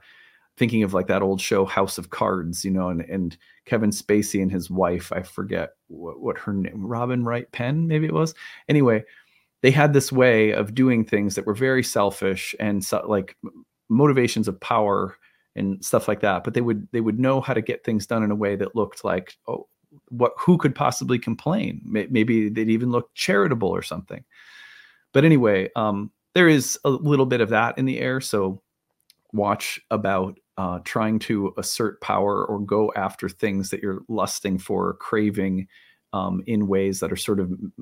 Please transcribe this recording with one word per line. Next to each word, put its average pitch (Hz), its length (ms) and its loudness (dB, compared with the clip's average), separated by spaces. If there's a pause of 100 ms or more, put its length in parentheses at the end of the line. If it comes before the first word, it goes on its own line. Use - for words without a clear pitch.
(560)
thinking 117 280 2
of, 95 100 0
like, 95 140 2
that 95 140 2
old 95 200 0
show, 98 240 2
House 95 320 -2
of - 140 -12
Cards, 90 520 -2
you 98 80 -2
know, 92 160 0
and, 87 140 -2
and 87 360 -6 (280)
Kevin 110 240 0
Spacey 104 520 0
and 95 80 2
his 92 200 -4
wife, 90 420 0
I 92 120 -4
forget 95 480 -6 (180)
what, 85 320 -14
what 120 160 -4
her - 160 -6
name, 98 320 -4
Robin 120 400 -2
Wright 120 260 -4
Penn, 143 340 -2
maybe 156 200 0
it 160 80 -2
was. 160 200 0 (360)
Anyway, 123 340 4 (580)
they 131 100 6
had 147 200 6
this 139 180 4
way 120 420 6
of 104 220 -2
doing 123 300 4
things 101 320 0
that 101 100 -4
were 107 80 0
very 131 300 2
selfish 98 800 -2
and 101 240 -2
so, - 200 -2
like, 98 380 -2
m-, - 220 -16 (240)
motivations 123 580 4
of 95 140 -6
power 101 560 0 (400)
and 98 280 -4
stuff - 240 0
like 104 100 0
that. 95 240 0
But 113 100 -6
they 120 60 0
would, 117 320 -2
they 120 80 -2
would 110 180 0
know 131 220 2
how 131 140 -4
to 113 80 0
get - 240 -6
things 107 200 -2
done 113 180 0
in 104 80 0
a 101 40 0
way 101 220 0
that 98 180 -4
looked 104 300 -4
like, 95 320 -4 (100)
"Oh, - 220 -10 (400)
what, 120 280 0
who 180 200 4
could 147 180 0
possibly 123 420 -2
complain?" 117 680 -4
May-, 104 260 -4
maybe 113 380 2
they'd 110 200 -2
even 117 220 2
look 120 220 -2
charitable 156 560 0
or 92 120 -2
something. - 440 -12 (880)
But 139 100 6
anyway, 117 540 6
um, 104 340 -2 (220)
there 175 160 6
is 147 340 2
a 147 60 2
little 139 360 2
bit 127 140 0
of 110 120 2
that 117 260 0
in 135 80 0
the 127 140 -2
air. 127 200 -2
So 98 420 -2 (720)
watch 101 480 -2 (120)
about, 98 460 -2 (200)
uh, 90 260 -4
trying 110 360 -2
to 101 380 -2
assert - 440 -6
power 101 440 0
or 104 140 -4
go 104 380 0
after 98 320 -4
things 98 400 -4
that - 120 -6
you're 95 280 -6
lusting 101 480 -2
for, 92 380 -2
craving, 98 760 -2 (420)
um, 92 360 -4
in 104 200 0
ways 98 320 0
that 87 140 -4
are - 20 -4
sort 98 240 -2
of 92 100 -2
m-, 92 220 -8 (100)